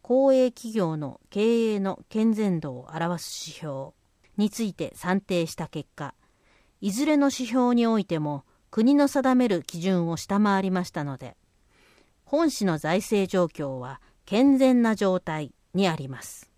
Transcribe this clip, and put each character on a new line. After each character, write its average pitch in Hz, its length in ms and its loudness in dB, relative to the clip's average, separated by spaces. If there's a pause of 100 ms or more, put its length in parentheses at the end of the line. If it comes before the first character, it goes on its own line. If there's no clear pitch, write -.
公 269 320 4
営 254 180 4
企 226 220 -14
業 170 240 -2
の - 320 -10
経 226 460 2
営 202 40 -2
の 196 200 -4 (100)
健 220 240 2
全 202 260 0
度 143 140 -8
を 123 200 -16
表 170 280 -4
す - 260 -12
指 156 120 -16
標 143 320 -10 (440)
に 208 140 0
つ 233 140 -6
い 202 100 -4
て - 220 -8
算 185 260 -2
定 175 240 -2
し 160 100 -12
た 160 120 -8
結 - 280 -12
果、 143 200 -12 (640)
い 196 100 -2
ず 240 140 -2
れ 311 100 2
の 285 120 4
指 262 180 -2
標 247 300 2
に 240 100 4
お 226 140 2
い 190 60 -2
て 165 140 -4
も 147 260 -6 (260)
国 233 240 4
の 285 120 6
定 262 280 2
め 247 120 4
る 185 140 0
基 - 180 -10
準 175 300 0
を 165 80 -4
下 202 220 -2
回 202 240 2
り 190 80 -2
ま 185 120 -2
し - 80 -10
た 156 120 -6
の 139 140 -8
で、 123 200 -16 (880)
本 320 260 2
市 214 160 -4
の 160 140 0
財 165 200 0
政 196 300 0
状 185 160 2
況 139 340 -8
は 127 220 -14 (240)
健 262 320 4
全 254 240 6
な 226 140 2
状 185 240 0
態 156 340 -8 (220)
に 190 120 2
あ 165 80 0
り 147 120 -10
ま 127 160 -12
す。 - 340 -20